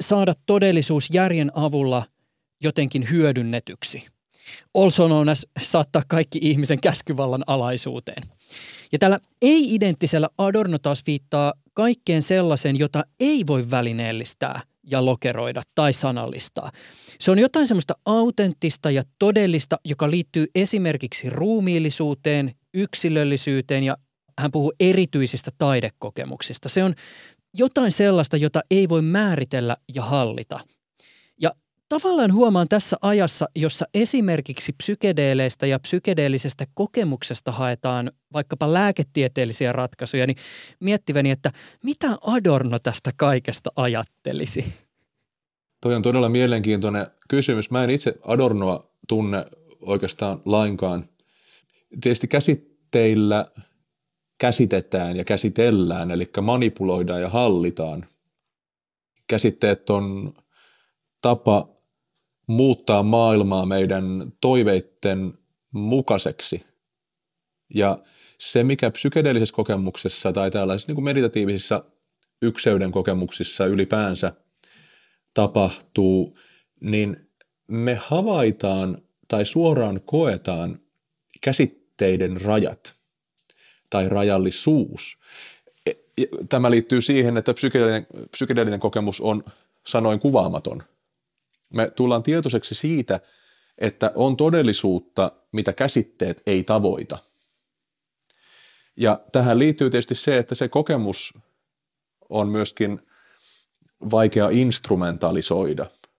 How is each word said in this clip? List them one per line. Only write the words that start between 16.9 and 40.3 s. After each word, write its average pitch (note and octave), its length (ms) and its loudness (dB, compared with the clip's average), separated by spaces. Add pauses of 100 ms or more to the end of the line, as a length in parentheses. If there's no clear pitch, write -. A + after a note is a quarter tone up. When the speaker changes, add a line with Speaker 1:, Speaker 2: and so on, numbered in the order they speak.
Speaker 1:
Se - 120 2
on F#3+ 80 6
jotain C4+ 280 4
semmoista G#3 260 0 (120)
autenttista G3+ 840 0
ja C3+ 120 0 (160)
todellista, G3 680 2
joka D3 260 -2
liittyy E3 340 -2 (100)
esimerkiksi E3+ 720 -2
ruumiillisuuteen, D#3 1200 -2 (220)
yksilöllisyyteen, C#3+ 1080 -2
ja C3+ 140 -2 (420)
hän C#3 120 -2
puhuu D3+ 280 0
erityisistä F3+ 800 2
taidekokemuksista. C3 1120 -4
Se F#3+ 140 2
on F#3+ 100 2 (600)
jotain B3 380 2
sellaista, F#3 460 2
jota D3+ 240 0 (100)
ei F#3+ 180 4
voi E3 120 2
määritellä D3+ 760 -2 (180)
ja C3+ 60 -6
hallita. A#2+ 580 -4 (840)
Ja D#3 100 0 (380)
tavallaan D4+ 440 2
huomaan G3+ 340 4
tässä G#3 340 0
ajassa, G3+ 440 0 (100)
jossa D#3 380 -2
esimerkiksi F#3 800 -2
psykedeeleistä C#3 920 0
ja C3+ 140 0
psykedeellisestä C#3+ 920 -2
kokemuksesta D#3 800 -4
haetaan B2 600 -4 (220)
vaikkapa D3+ 400 -2
lääketieteellisiä C#3 1000 0
ratkaisuja, B2+ 560 -2
niin C3 100 -2 (420)